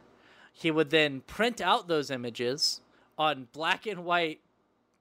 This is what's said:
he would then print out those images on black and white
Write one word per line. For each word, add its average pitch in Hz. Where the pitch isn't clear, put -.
he 165
would 156
then 147
print 220
out 196
those 151
images 123
on 143
black 165
and 180
white 170